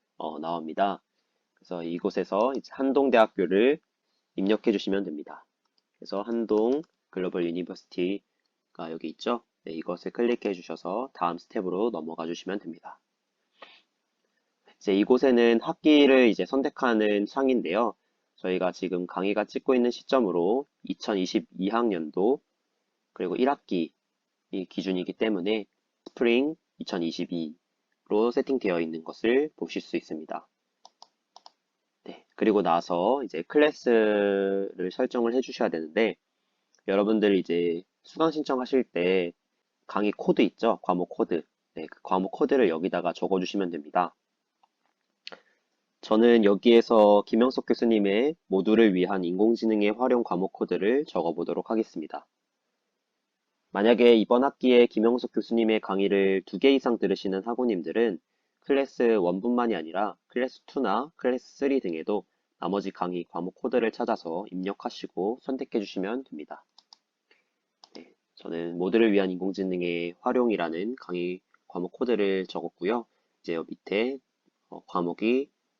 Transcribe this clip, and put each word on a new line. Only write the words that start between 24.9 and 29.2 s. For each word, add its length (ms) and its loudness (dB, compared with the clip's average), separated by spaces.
때문에 520 -2
스프링 480 0
이천이십이로 1500 -6
세팅되어 480 -2
있는 240 -8
것을 500 0